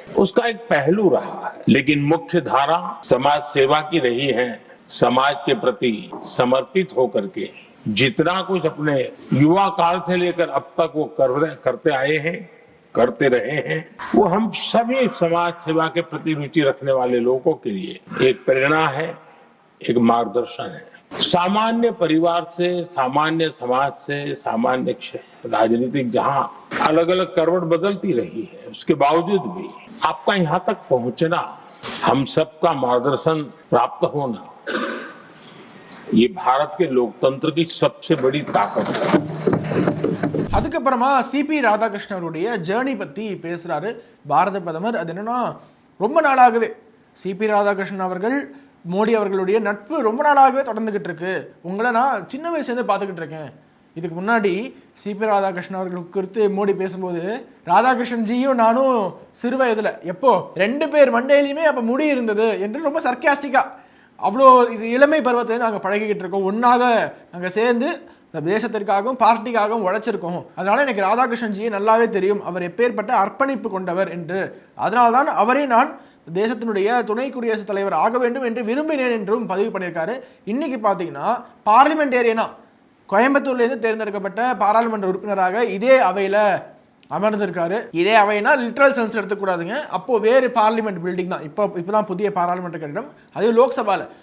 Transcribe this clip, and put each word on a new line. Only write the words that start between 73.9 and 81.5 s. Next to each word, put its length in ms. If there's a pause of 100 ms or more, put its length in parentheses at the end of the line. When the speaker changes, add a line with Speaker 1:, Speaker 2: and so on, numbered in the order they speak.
Speaker 2:
என்று. 520 (120)
அதனால்தான் 520
அவரை 400
நான் 340 (340)
தேசத்தினுடைய 680
துணை 260
குடியரசுத் 360
தலைவர் 260
ஆக 260
வேண்டும் 240
என்று 200
விரும்பினேன்" 480
என்றும் 360
பதிவு 320
பண்ணியிருக்காரு. 420 (240)
இன்னைக்கு 440
பாத்தீங்கன்னா, 540 (240)